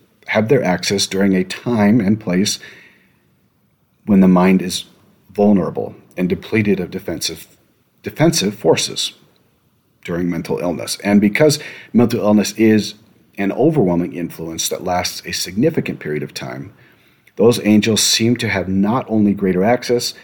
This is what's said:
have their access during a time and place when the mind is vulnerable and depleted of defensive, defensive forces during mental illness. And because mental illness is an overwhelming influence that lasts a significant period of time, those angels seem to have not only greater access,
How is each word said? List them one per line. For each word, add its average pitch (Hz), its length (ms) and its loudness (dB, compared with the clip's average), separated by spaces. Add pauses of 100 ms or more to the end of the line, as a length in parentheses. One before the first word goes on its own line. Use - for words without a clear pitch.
(280)
have 110 220 0
their 139 140 2
access 92 420 -2
during 98 300 0
a 92 80 2
time 110 580 0
and 107 180 0
place 95 380 -2 (1500)
when 98 140 6
the 95 60 6
mind 92 360 4
is 90 220 -8 (460)
vulnerable 98 640 0 (220)
and 92 100 -2
depleted 98 520 0
of 87 100 -6
defensive, 82 580 -10 (540)
defensive 107 540 0
forces - 580 -2 (880)
during 87 260 -4
mental 82 300 -4
illness. 73 440 -6
And 101 180 4
because 147 380 4 (340)
mental 117 280 2
illness 104 320 2
is 110 420 2 (420)
an 98 140 -2
overwhelming 104 640 0
influence 82 560 -8
that - 140 -10
lasts 90 420 -4
a 87 60 -10
significant 113 680 -2
period 76 240 -6
of - 100 -12
time, 64 400 -12 (640)
those 113 300 2
angels 107 360 4
seem 117 360 0
to 117 120 -4
have 95 180 -4
not 101 420 0
only 107 240 2
greater 92 300 0
access, 120 500 0 (100)